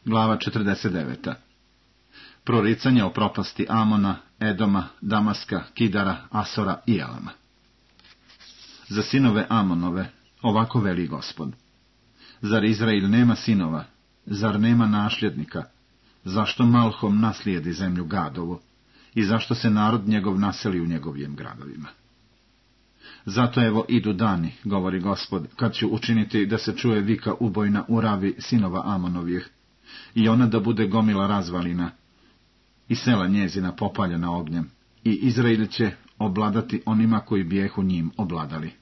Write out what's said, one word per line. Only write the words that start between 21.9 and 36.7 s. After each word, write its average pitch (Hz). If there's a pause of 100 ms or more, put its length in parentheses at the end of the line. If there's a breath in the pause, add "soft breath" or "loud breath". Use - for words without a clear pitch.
„Zato, 120
evo, 110
idu 107
dani”, 92 (120)
govori 92
Gospod, 95
„kad 120
ću -
učiniti 107
da 107
se 107
čuje 110
vika 104
ubojna 104
u 113
Ravi 101
sinova 95
Amonovih, 90 (680 loud breath)
i 110
ona 120
da 110
bude 107
gomila 101
razvalina, 87 (960 soft breath)
i 123
sela 110
njezina 92
popaljena 87
ognjem, 82 (320)
i 113
Izrael 113
će 101 (280)
obladati 107